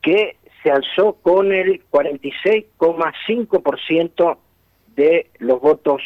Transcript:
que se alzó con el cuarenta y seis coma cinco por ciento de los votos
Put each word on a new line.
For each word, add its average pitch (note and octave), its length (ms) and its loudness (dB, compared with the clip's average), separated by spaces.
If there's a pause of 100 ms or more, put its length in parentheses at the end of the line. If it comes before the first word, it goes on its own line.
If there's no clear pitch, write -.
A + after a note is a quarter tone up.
que G3 340 0 (260)
se D3+ 80 0
alzó F#3 520 0
con G3 300 2
el F#3+ 360 -2
cuarenta C#3+ 380 -2
y C#3 60 -8 (100)
seis G#3+ 240 0 (100)
coma E3 360 0 (140)
cinco G#3+ 340 -2
por C#3 200 -4
ciento E3+ 580 -2 (580)
de D#3 420 2
los B2 220 0
votos D3 460 0